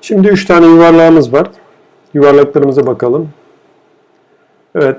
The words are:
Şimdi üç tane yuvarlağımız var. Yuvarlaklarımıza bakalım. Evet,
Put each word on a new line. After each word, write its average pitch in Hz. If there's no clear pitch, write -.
Şimdi 202
üç 202
tane 170
yuvarlağımız 165
var. 151
Yuvarlaklarımıza 143
bakalım. 127
Evet, 135